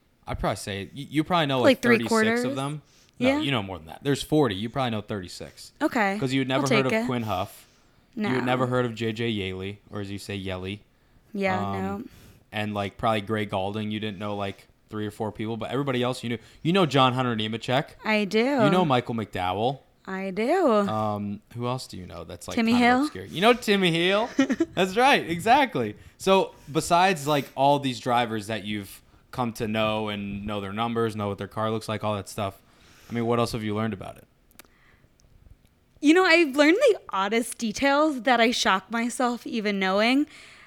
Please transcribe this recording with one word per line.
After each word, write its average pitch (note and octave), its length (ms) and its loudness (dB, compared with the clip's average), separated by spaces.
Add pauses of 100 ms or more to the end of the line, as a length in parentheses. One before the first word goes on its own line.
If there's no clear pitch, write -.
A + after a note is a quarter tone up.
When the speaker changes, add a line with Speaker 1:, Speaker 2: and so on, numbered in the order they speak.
(260)
Speaker 1:
I'd - 140 -8
probably C#3+ 160 -2
say, G2 300 -8 (100)
y-, C#3 140 -10
you D3+ 140 0
probably E3+ 240 0
know, C3+ 120 0
like, A#2+ 60 4
Speaker 2:
Like, - 160 4
three A#3+ 140 4
Speaker 1:
thirty-six A3 140 0
Speaker 2:
quarters? A3+ 360 2
Speaker 1:
of C4 100 -4
them. D3 260 -6 (380)
No, B3 80 0
Speaker 2:
Yeah. C#4 140 2
Speaker 1:
you C#4 100 -2
know A#2+ 100 0
more F#2+ 160 -8
than D#2+ 100 -16
that. D#2 160 -16
There's C3+ 200 0
forty. C#3 320 2
You G#2+ 140 -4
probably C3 220 -2
know G#2+ 100 -4
thirty-six. F2 800 -12
Speaker 2:
Okay. G#3+ 360 0
Speaker 1:
'Cause C#3 140 -2
you'd C3+ 160 0
never C3 160 0
Speaker 2:
I'll C3+ 60 0
Speaker 1:
heard C3+ 200 4
Speaker 2:
take B2 80 -2
Speaker 1:
of A#2+ 60 -2
Speaker 2:
it. - 20 -4
Speaker 1:
Quinn B2 180 -2
Huff. G2+ 440 -6 (480)
Speaker 2:
No. G#3 140 -4
Speaker 1:
You - 60 0
had - 100 -2
never B2+ 220 0
heard B2 180 0
of A#2 100 -6
J A2+ 160 -4
J A#2 160 -4
Yeley, G2 540 -6 (100)
or G#2 80 -8
as G2 100 -8
you G2+ 80 -10
say, G2+ 180 -10
Yelly. F#2+ 460 -6 (520)
Speaker 2:
Yeah, F#3+ 260 -2
Speaker 1:
Um, G3 240 -4
Speaker 2:
no. G3 200 -6 (500)
Speaker 1:
and, G#2+ 200 -4
like, G2+ 240 -4
probably A2 240 0
Greg G#2 300 -4
Galding. G#2 400 -2
You G#2+ 80 -4
didn't G#2 200 -8
know, G#2 180 -6
like, G2 300 -8 (220)
three G#2+ 160 -6
or G#2 60 -6
four G#2+ 220 -6
people, A2+ 240 -6
but A2 120 -6
everybody C3 320 0
else B2 220 -2
you A#2 60 -6
knew. A#2 80 -4 (260)
You D#3 100 2
know F#3+ 120 4
John C3 280 4
Hunter B2 220 0
Nemechek. A2+ 540 -2 (160)
Speaker 2:
I G#3+ 200 2
do. G3 140 0
Speaker 1:
You B3 300 4
know F#3 160 4
Michael B2 300 2
McDowell. G#2 640 -2 (280)
Speaker 2:
I F#3+ 240 -6
do. C#4 400 2
Speaker 1:
Um, G#2+ 680 0 (120)
who A#2+ 140 -6
else B2+ 180 -4
do - 120 -14
you F2+ 100 -12
know E2+ 160 -12
that's, F2 240 -16
like, - 80 -6
Speaker 2:
Timmy A3+ 160 2
Speaker 1:
kind A#3+ 140 4
of A#3+ 40 6
Speaker 2:
Hale? B3 140 4
Speaker 1:
obscure? F#2+ 220 -8
You C#3+ 160 -6
know A#3 120 8
Timmy G3+ 380 2
Hale? F#3+ 360 2 (240)
Speaker 2:
<laughs> E4 220 -4
Speaker 1:
That's F#3 240 0
right, A#3+ 320 4
exactly. E3+ 680 2 (220)
So F#3+ 380 4 (160)
besides, E3+ 560 2
like, D3 260 2
all C#3 240 4
these B2+ 220 -2
drivers A2+ 480 0
that G#2+ 180 -4
you've G#2 360 -8 (280)
come A#2+ 240 -4
to A#2 140 -6
know A2 400 0
and G2+ 400 -6
know G#2 140 -4
their G2 120 -8
numbers, A2+ 420 -2
know G#2 120 -2
what G2+ 100 -4
their G2+ 120 -6
car A2 200 -2
looks A2 180 -4
like, G#2+ 160 -4
all G#2+ 120 -2
that G2 120 -6
stuff, G2 320 -6 (480)
I - 60 -14
mean, A#2 140 -2
what A#2 100 2
else A#2 140 2
have A2+ 120 -6
you G#2+ 120 -4
learned A2 180 -2
about - 240 -12
it? - 80 -20 (1800)
Speaker 2:
You D4+ 140 6
know, F#4 100 6
I've E4 300 4
learned D4 220 6
the B4+ 220 4 (100)
oddest G#3 500 -2
details C#4 640 0
that A#3+ 180 2
I A#3 120 6
shock G3+ 380 0
myself A#3+ 560 -2
even G#3 340 -4
knowing. A3 460 2 (400)